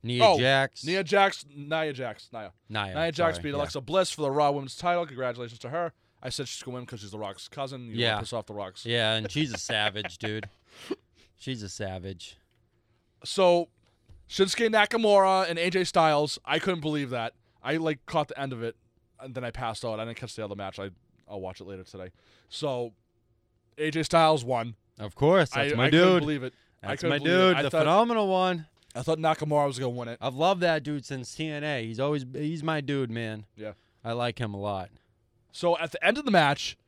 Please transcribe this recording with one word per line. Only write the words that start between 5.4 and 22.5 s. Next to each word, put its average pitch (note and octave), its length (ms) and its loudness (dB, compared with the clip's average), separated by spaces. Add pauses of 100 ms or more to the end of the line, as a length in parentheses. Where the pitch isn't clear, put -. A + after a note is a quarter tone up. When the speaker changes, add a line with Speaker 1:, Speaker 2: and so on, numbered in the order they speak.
Speaker 2:
to B2+ 100 -12
her. E3 220 -4 (300)
I C3 80 -8
said C3 180 -6
she's - 140 -12
gonna B2+ 140 -10
win B2 100 -12
'cause A2+ 140 -14
she's G#2 100 -16
The G#2 80 -12
Rock's G2 300 -10
cousin. C3+ 380 -10
You A#2 60 -14
don't A#2 80 -4
Speaker 1:
Yeah. A2 200 2
Speaker 2:
piss G#2+ 120 -8
off A2+ 140 -6
The G#2 80 -14
Rock's. G2+ 320 -10
Speaker 1:
Yeah, A2+ 280 2
and A2 160 -4
she's C#3 220 0
a G#2+ 60 -6
Speaker 2:
<laughs> - 0 -
Speaker 1:
savage, G#2 600 -2
dude. A2 300 -6 (880)
She's B2 260 -8
a G2+ 60 -8
savage. F#2+ 680 -8 (880)
Speaker 2:
So, F3 440 4 (600)
Shinsuke G3 420 2
Nakamura G3+ 800 6
and E3+ 100 -2
A E3+ 120 0
J F#3 140 0
Styles, D#3 600 4
I D3 140 0
couldn't F3 220 -2
believe D3 300 -4
that. A#2+ 240 -6 (280)
I, C#3 140 -2
like, D#3+ 300 -2
caught D#3 220 -2
the - 120 -12
end C3+ 120 -4
of A#2 100 -8
it, A#2 140 -6 (440)
and C3+ 140 -16
then B2 100 -6
I A#2+ 60 -6
passed A2+ 340 -6
out. A2 160 -4
I A2 40 -6
didn't A#2 140 -10
catch - 180 -12
the A2 80 -6
other G2+ 120 -8
match. G2 220 -10
I, G2+ 120 -8 (380)
I'll G2+ 120 -12
watch F#2 200 -10
it G2+ 40 -14
later F#2+ 200 -14
today. F#2 260 -14 (380)
So, B2 440 -6 (840)